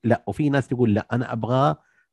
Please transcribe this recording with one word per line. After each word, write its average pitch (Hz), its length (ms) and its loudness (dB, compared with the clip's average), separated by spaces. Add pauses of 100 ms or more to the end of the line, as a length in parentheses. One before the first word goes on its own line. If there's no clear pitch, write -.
لا، 117 220 0
وفي 147 240 -2
ناس 139 180 0
تقول: 120 260 2
"لا، 104 180 -2
أنا 120 200 -4
أبغاه، 131 500 0 (300)